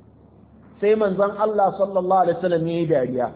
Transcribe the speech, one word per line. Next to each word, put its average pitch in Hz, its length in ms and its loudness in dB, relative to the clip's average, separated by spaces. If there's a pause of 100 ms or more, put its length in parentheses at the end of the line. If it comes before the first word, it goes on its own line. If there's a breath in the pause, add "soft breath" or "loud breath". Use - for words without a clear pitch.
(800)
Sai 208 140 4
Manzon 202 440 0
Allah 208 380 0
sallallahu 190 460 0
alaihi 170 160 2
wasallam 170 280 0
yayi 170 200 -2
dariya, 127 480 -2